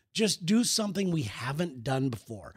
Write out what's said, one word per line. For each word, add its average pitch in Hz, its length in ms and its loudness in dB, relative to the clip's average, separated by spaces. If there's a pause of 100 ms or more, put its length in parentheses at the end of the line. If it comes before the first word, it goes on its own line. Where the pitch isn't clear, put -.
(120)
Just 202 320 0
do 220 200 4
something 196 480 0
we 160 100 2
haven't 131 640 -4
done 135 260 2
before. 107 460 -10